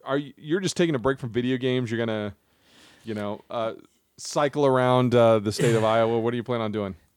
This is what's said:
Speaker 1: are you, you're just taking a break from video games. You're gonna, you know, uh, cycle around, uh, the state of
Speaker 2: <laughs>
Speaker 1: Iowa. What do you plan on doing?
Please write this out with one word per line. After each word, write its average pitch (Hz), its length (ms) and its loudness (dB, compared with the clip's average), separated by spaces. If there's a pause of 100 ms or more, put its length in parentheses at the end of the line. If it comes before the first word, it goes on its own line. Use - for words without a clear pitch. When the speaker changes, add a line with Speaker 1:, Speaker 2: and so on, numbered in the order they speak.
Speaker 1:
are 135 140 -2
you, 143 180 -8
you're 151 240 -6
just 185 160 -4
taking 165 180 0
a 131 40 -2
break 131 200 -2
from 123 120 -10
video 123 260 -2
games. 127 340 -2
You're 113 80 -2
gonna, 107 360 -4 (680)
you 113 100 -8
know, 104 260 -8 (100)
uh, 113 220 -6 (460)
cycle 147 480 -2
around, 127 480 4
uh, 113 240 6
the 104 140 -2
state 117 220 2
of 110 100 2
Speaker 2:
<laughs> 110 120 2
Speaker 1:
Iowa. 117 240 2
What 117 120 0
do 123 40 -4
you 120 60 -4
plan 120 180 -4
on 110 120 -4
doing? 101 220 -4 (220)